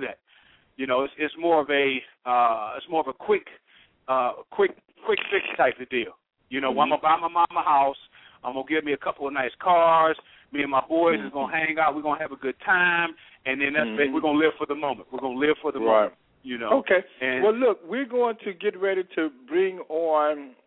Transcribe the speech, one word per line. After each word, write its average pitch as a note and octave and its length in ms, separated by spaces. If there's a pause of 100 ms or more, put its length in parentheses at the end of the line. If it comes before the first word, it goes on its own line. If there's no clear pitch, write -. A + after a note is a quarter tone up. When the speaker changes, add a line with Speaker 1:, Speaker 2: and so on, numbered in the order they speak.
Speaker 1:
that. G#2+ 120 (580)
You C3 100
know, C3 180
it's, C#3+ 120
it's D3+ 240
more E3 220
of C#3 80
a, C#3 260 (300)
uh, A#2 500
it's C3+ 140
more D#3+ 100
of D3+ 80
a B2+ 60
quick, - 320 (600)
uh, B2+ 240 (180)
quick, G3 220 (340)
quick G#3+ 120 (140)
fix G3 120 (120)
type C3 240
of B2+ 80
deal. A#2 240 (380)
You C3 100
know, C3+ 100
Speaker 2:
Mm-hmm. C3 100
Speaker 1:
I'm D3+ 100
gonna D3+ 100
buy D#3 180
my E3+ 100
mom E3+ 180 (100)
a E3 60
house. C#3 340 (480)
I'm B2+ 80
gonna C3+ 160
give D#3 160
me D3 80
a C3+ 60
couple - 280
of C#3 60
nice C3 260
cars. E3 600 (340)
Me C#3+ 80
and C#3+ 100
my C3+ 160
boys E3 300
Speaker 2:
Mm-hmm. C3+ 120
Speaker 1:
is C3 40
gonna C#3 200
hang D#3+ 280
out. D3 160
We're D3+ 60
gonna D3+ 180
have D3 120
a C#3 40
good C3 280
time, F3 500 (320)
and C3 120
then C#3+ 140
that's D3+ 140
Speaker 2:
Mm-hmm. A2 160
Speaker 1:
it. C3+ 100
We're D#3 80
gonna D3+ 180
live D#3 200
for D3+ 80
the C#3+ 80
moment. C#3 360
We're B2+ 100
gonna B2+ 180
live D3 240
for D3 100
the C#3 60
Speaker 2:
Right. A2+ 80
Speaker 1:
moment. G#2+ 280 (280)
You B2+ 160
know. A#2 220
Speaker 2:
Okay. F#3 200 (220)
Speaker 1:
And C3 200
Speaker 2:
Well, G#3+ 120
look, A#3 340
we're B3 160
going A#3+ 400
to G3+ 80
get F#3 260
ready F#3+ 240 (140)
to D#3+ 140 (180)
bring F#3 300 (100)
on, D3+ 640 (120)